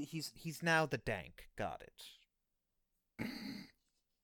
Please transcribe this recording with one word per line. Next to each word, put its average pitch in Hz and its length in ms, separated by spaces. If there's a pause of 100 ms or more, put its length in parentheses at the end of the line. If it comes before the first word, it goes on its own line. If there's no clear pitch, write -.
he's, 151 320
he's 165 280
now 160 220
the 139 120
Dank, 98 500 (100)
got 92 260
it. - 1400 (960)